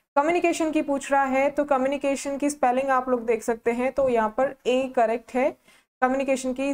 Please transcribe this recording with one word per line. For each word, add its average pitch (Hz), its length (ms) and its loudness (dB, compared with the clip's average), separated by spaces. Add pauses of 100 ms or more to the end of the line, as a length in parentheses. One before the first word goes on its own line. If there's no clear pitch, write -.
(160)
कम्युनिकेशन 330 560 2
की 311 100 0
पूछ 277 300 -4
रहा 277 120 4
है, 269 260 2
तो 285 140 0
कम्युनिकेशन 277 760 -2
की 285 120 0
स्पेलिंग 262 400 0
आप 254 200 0
लोग 240 160 -2
देख 226 180 0
सकते 233 280 -2
हैं, 247 200 -2
तो 269 180 0
यहाँ 220 200 2
पर 269 260 -2 (100)
ए 262 300 0
करेक्ट 233 380 0
है। 262 240 0 (440)
कम्युनिकेशन 262 520 0
की 269 200 -2